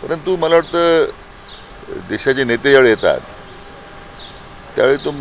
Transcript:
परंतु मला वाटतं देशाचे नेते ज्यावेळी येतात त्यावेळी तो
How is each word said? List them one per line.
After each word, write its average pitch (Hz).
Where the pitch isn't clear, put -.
परंतु 160
मला 165
वाटतं 165
देशाचे 107
नेते 120
ज्यावेळी 135
येतात 87
त्यावेळी 131
तो 143